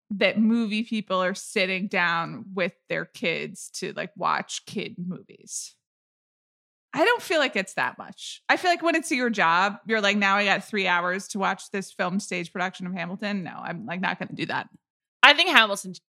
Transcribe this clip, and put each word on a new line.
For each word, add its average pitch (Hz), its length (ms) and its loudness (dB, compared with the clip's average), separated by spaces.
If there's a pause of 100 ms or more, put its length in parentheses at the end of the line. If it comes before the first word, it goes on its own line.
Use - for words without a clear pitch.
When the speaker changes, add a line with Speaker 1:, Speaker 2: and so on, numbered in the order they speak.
(120)
Speaker 1:
that 196 280 2
movie 220 440 2
people 196 400 -2
are 185 120 0
sitting 190 520 -2
down 170 580 -2 (100)
with 175 200 -2 (140)
their 165 160 -4
kids 165 720 -6
to, - 200 -8
like, 165 220 -8
watch 160 500 -4
kid - 320 -10
movies? - 760 -12 (1200)
I 302 120 4
don't 466 160 4
feel 339 160 0
like 269 180 2
it's 196 180 -2
that 127 220 -2
much. - 540 -16
I 302 80 4
feel 359 120 2
like 349 120 0
when 330 120 4
it's - 160 -2
your 247 200 2
job, 190 560 4
you're 220 160 0
like, 202 160 4
"Now 196 180 4
I 202 80 4
got 196 200 2
three 196 220 -2
hours 180 420 0
to 208 100 -6
watch 190 320 -2
this 196 200 -6
film 185 300 -2
stage 175 320 -6
production 185 340 -4
of 180 60 -8
Hamilton." 190 520 -6
No, - 120 -10
I'm, - 300 -10
like, 180 160 -6
not 180 160 -2
gonna - 160 -10
do - 120 -6
that. 131 220 -6 (540)
Speaker 2:
I 269 100 12
think 339 160 2
Hamilton 202 460 2 (160)